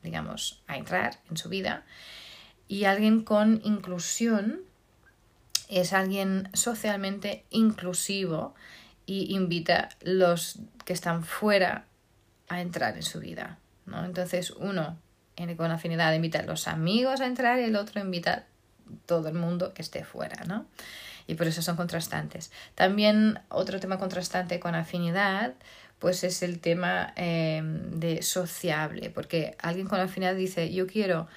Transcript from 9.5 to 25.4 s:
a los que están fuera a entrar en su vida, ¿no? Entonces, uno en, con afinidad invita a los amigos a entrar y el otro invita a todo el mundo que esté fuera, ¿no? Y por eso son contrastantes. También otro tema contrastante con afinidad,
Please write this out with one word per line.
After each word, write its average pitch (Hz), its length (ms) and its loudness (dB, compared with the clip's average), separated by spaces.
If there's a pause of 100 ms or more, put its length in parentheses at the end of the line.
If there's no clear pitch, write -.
a - 100 -6 (120)
los 175 560 2 (280)
que 180 80 -2
están 170 280 -2
fuera 196 640 2 (640)
a 180 140 -4
entrar 170 340 -2
en - 60 -10
su - 180 -6
vida, - 380 -12 (260)
¿no? - 200 -8
Entonces, 180 480 -4
uno 165 460 -4 (380)
en, 175 200 -6
con 165 140 0
afinidad 165 440 2
invita 160 260 2
a - 40 -2
los - 220 -4
amigos 226 540 2
a 247 60 0
entrar 247 320 4
y 247 60 2
el 220 120 2
otro 208 240 -2
invita 180 320 0
a - 120 -4 (640)
todo 160 220 2
el 156 60 -4
mundo 175 400 0
que - 80 -12
esté - 220 -8
fuera, - 400 -10
¿no? 208 220 -4 (600)
Y - 80 -4
por 165 120 0
eso 165 160 0
son 170 140 0
contrastantes. 165 760 -4 (240)
También 214 760 6
otro 190 320 -2
tema 190 180 -2
contrastante 180 640 -2
con 170 140 -2
afinidad, 190 800 0 (440)